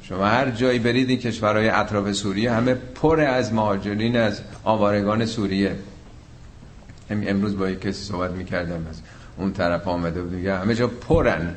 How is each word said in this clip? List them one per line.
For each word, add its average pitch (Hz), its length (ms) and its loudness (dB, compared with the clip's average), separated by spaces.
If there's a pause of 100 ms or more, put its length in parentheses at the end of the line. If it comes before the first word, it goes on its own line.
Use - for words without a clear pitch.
شما 95 220 -2
هر 123 240 2
جایی 123 300 2
برید، 123 300 2
این 127 100 2
کشورهای 107 500 2
اطراف 101 420 2
سوریه 101 400 0
همه 120 220 2
پر 156 480 0
از 127 320 2
مهاجرین، 107 640 0
از 107 240 0 (220)
آوارگان 104 600 2
سوریه. 98 500 0 (1300)
ام-، 104 180 -2
امروز 98 300 2
با 95 120 0
یک 95 120 -4
کسی 98 220 -4
صحبت 90 280 -4
می‌کردم، 87 580 -4
از 80 120 -12 (360)
اون 95 160 -2
طرف 87 340 0
آمده 87 340 -2
بود، 90 100 -6
میگه 92 260 -2
همه 107 180 0
جا 120 120 2
پرن، 87 680 2